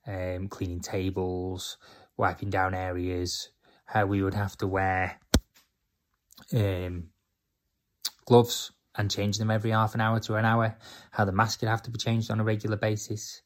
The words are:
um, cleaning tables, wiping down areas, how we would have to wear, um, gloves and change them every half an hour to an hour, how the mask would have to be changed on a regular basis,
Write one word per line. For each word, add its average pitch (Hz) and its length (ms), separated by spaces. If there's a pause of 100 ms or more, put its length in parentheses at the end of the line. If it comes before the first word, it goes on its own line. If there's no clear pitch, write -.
um, 92 420
cleaning 90 320
tables, 92 960 (400)
wiping 98 340
down 92 240
areas, 90 720 (360)
how 104 200
we 98 160
would 95 140
have 101 220
to 104 100
wear, 92 500 (1400)
um, 90 520 (1200)
gloves - 460 (220)
and 101 160
change 101 300
them 110 100
every 110 220
half 110 240
an 117 60
hour 110 180
to 110 160
an 110 100
hour, 113 320 (320)
how 107 160
the 95 60
mask 107 300
would 117 60
have 110 140
to - 80
be 117 80
changed 113 320
on 110 100
a 110 40
regular 107 340
basis, 107 680